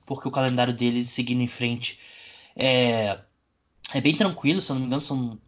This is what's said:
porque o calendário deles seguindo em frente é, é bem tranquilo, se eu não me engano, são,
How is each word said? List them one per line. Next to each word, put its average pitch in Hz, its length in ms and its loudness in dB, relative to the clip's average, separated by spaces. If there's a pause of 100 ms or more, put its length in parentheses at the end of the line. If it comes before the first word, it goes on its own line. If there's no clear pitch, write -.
porque - 220 -8
o 139 40 -4
calendário 123 420 2
deles 120 360 0
seguindo 123 340 -2
em 120 40 0
frente 120 520 -4 (580)
é, 117 600 2 (760)
é 135 60 0
bem 147 140 4
tranquilo, 180 460 2
se - 100 -8
eu 139 40 -2
não 131 60 -2
me 131 60 -2
engano, 131 140 0
são, 123 460 -4